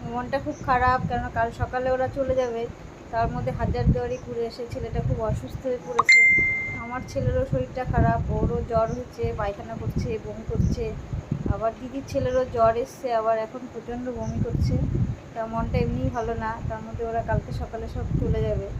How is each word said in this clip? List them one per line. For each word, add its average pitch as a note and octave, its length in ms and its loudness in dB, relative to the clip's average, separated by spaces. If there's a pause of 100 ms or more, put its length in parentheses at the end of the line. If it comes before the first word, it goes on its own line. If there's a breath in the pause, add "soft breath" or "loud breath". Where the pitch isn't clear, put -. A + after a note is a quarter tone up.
মনটা B3 360 -2
খুব D4 160 -4 (100)
খারাপ, B3+ 440 6
কেন A#3+ 240 -2
কাল A#3 180 2
সকালে B3+ 400 0
ওরা B3+ 160 2
চলে C4 280 0
যাবে, A#3 300 0 (460)
তার A3+ 200 2
মধ্যে B3 200 -2
হাজারদুয়ারি A#3+ 720 2
ঘুরে A#3 200 -2
এসে A#3 260 -8
ছেলেটা A#3 280 -4
খুব A#3 220 0
অসুস্থ - 420 -4
হয়ে B3+ 140 -2 (100)
পড়েছে। - 560 6 (360)
আমার A#3+ 280 -6
ছেলেরও B3+ 440 2
শরীরটা B3+ 320 -2
খারাপ, A#3 480 4
ওরও A3+ 380 2
জ্বর A3+ 180 4
হচ্ছে, A#3 500 -4
পায়খানা G3+ 380 -4
করছে, A3 500 -2
বমি G#3+ 240 -8
করছে, A#3 440 0 (600)
আবার G#3+ 180 0 (100)
দিদির C4 260 -6
ছেলেরও B3+ 380 2
জ্বর A3+ 320 6
এসছে, B3+ 360 -2
আবার A3+ 240 4
এখন A3 220 -4 (140)
প্রচণ্ড A#3+ 360 -6
বমি A#3 340 -2
করছে। A#3+ 340 2 (560)
তা A3+ 120 -4
মনটা A3+ 320 0
এমনিই A#3+ 320 2
ভালো A#3 240 -2
না, A3+ 240 -4 (120)
তার A3 120 -6
মধ্যে A3+ 240 -6
ওরা A3+ 160 -2
কালকে A3 300 -2
সকালে A3+ 360 -6
সব A#3+ 180 -6 (140)
চলে A3 220 2
যাবে। G3+ 260 0 (120)